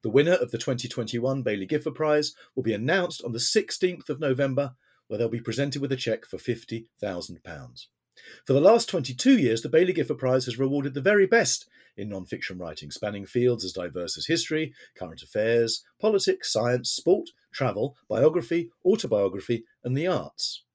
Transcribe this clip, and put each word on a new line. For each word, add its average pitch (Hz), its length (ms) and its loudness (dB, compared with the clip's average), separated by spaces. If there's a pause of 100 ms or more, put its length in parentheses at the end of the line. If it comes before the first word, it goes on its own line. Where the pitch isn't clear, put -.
The 113 80 -4
winner 151 240 6
of - 160 0
the 117 80 -4
twenty 127 300 -4
twenty-one 123 540 -4
Baillie 104 240 -2
Gifford 151 280 -4
Prize 151 400 0 (200)
will 131 80 -2
be 110 120 0
announced 160 500 -2
on 123 80 -6
the 113 80 -6
sixteenth - 680 -2
of 139 100 -6
November, 135 540 0 (320)
where 107 120 -6
they'll 113 120 0
be 117 100 -4
presented 135 400 -4
with 135 100 -4
a 131 60 0
cheque 113 300 -4
for - 120 -10
fifty 113 480 -6 (140)
thousand 90 420 -8
pounds. 67 460 -16 (580)
For - 60 2
the 135 80 6
last 214 300 6
twenty-two 180 480 2
years, 117 240 2
the - 80 -8
Baillie 180 240 4
Gifford 147 240 -2
Prize 127 260 0
has 120 140 -6
rewarded 139 340 -2
the 139 80 -6
very 196 260 4
best 220 400 2 (300)
in 104 140 -10
non-fiction 92 480 -10
writing, 78 340 -12
spanning 101 340 -8
fields 120 380 2
as 92 80 -6
diverse 87 440 -6
as 78 100 -8
history, 156 460 -2 (240)
current 82 240 -12
affairs, 113 640 0 (180)
politics, 202 520 0
science, 120 360 0
sport, - 420 2 (200)
travel, 120 460 -2 (120)
biography, 160 640 2 (140)
autobiography, 113 800 0 (180)
and 127 160 -2
the 160 80 -2
arts. 104 560 -4 (120)